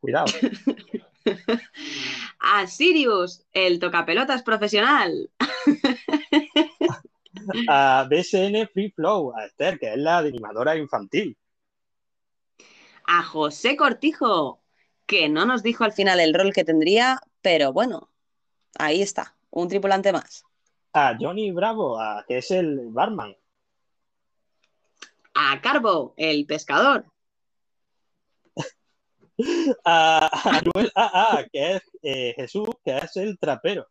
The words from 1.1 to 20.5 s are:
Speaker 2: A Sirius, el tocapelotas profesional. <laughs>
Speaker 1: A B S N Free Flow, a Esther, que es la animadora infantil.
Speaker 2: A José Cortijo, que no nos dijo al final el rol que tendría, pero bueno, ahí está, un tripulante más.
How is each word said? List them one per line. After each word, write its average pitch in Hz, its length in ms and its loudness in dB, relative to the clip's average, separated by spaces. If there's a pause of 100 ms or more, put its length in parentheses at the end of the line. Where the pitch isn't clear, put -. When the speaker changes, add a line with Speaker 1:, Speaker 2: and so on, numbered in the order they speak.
Speaker 2:
A 196 260 2
Sirius, 233 880 2
el 185 260 2
tocapelotas 214 640 0
profesional. 214 960 0
<laughs> 294 2250 -2
Speaker 1:
A 135 400 4
B 151 120 2
S 185 260 0
N 208 220 -2
Free 202 220 -4
Flow, 165 460 -2
a 107 80 -8
Esther, 151 340 -4
que 110 140 -6
es 120 60 -4
la 160 200 2
animadora 123 580 -2
infantil. 143 600 -4 (1700)
Speaker 2:
A 175 160 2
José 156 540 -2
Cortijo, 240 880 0 (420)
que 175 240 0
no 156 160 2
nos 240 180 0
dijo 233 220 0
al 214 80 0
final 190 260 2
el 160 140 4
rol 190 200 2
que 185 120 0
tendría, 190 560 2 (220)
pero 156 300 2
bueno, 202 380 -4 (680)
ahí 156 240 0
está, - 340 -6 (140)
un 175 180 -4
tripulante 196 440 0
más. - 320 -8 (480)